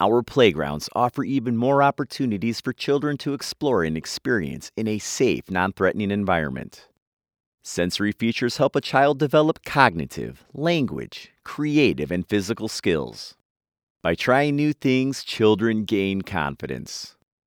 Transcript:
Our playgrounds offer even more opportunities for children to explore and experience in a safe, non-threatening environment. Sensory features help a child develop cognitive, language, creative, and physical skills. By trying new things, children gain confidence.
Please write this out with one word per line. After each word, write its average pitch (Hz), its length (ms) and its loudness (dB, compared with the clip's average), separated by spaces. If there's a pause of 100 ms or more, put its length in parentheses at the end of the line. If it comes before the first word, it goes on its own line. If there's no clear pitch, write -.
Our 113 220 4
playgrounds 76 720 2
offer 123 300 0
even 123 320 -2
more 135 260 2
opportunities 117 800 -2
for 127 140 -4
children 143 460 0
to 139 140 -4
explore 123 520 0
and 80 100 0
experience 80 800 -4
in 110 140 -2
a 107 100 -2
safe, 92 500 0
non-threatening 95 640 0
environment. 85 800 -4 (720)
Sensory 92 500 -2
features 117 420 -2
help 139 220 2
a 135 40 0
child 139 380 2
develop 151 460 2
cognitive, 78 880 0
language, 139 800 -4 (100)
creative, 123 680 2
and 90 140 -2
physical 104 440 -2
skills. 67 640 -4 (680)
By 85 140 0
trying 143 400 2
new 147 160 0
things, 131 500 0
children 107 640 2
gain 98 380 0
confidence. - 960 -8 (300)